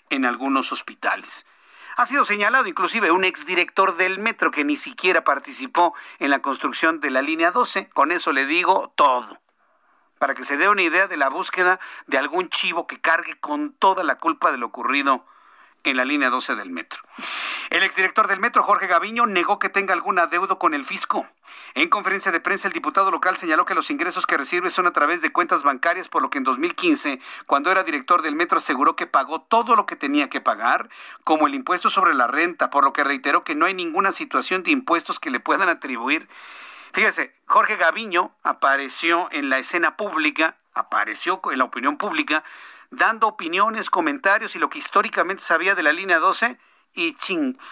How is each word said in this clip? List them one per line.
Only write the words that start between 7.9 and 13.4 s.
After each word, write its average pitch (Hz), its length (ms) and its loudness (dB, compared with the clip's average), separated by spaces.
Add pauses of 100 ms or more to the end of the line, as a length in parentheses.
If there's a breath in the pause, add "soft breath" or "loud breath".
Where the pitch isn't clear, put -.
eso 170 220 0
le 135 120 2
digo 180 500 0
todo, 123 460 2 (760)
para 135 140 2
que 127 100 -8
se 143 140 -2
dé 170 100 4
una 202 140 4
idea 180 260 2
de 175 100 -8
la 139 120 2
búsqueda 180 500 0 (280 loud breath)
de 135 100 0
algún 156 320 -2
chivo 170 360 0
que - 160 -14
cargue 160 380 -2
con 147 340 -4